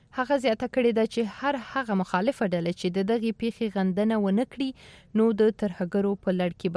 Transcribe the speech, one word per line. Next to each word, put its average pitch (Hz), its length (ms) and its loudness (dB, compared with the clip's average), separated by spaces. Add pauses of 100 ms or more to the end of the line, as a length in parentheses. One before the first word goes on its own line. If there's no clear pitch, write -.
(180)
هغه 262 260 0
زیاته 240 300 0
کړې 240 260 4
ده 220 120 4
چې 226 80 0 (220)
هر 277 180 0 (140)
هغه 226 260 0
مخالفه 196 540 0
ډله 175 260 0
چې 185 160 -2
د 196 140 0
دغې 226 220 0 (100)
پیښې 233 240 -2 (100)
غندنه 202 480 2
ونه 196 300 2
کړي، 269 160 -4 (500)
نو 226 80 4 (140)
د 214 100 6 (120)
ترهګرو 196 500 -2 (100)
په 185 140 0
لړ 180 180 0
کې - 200 -4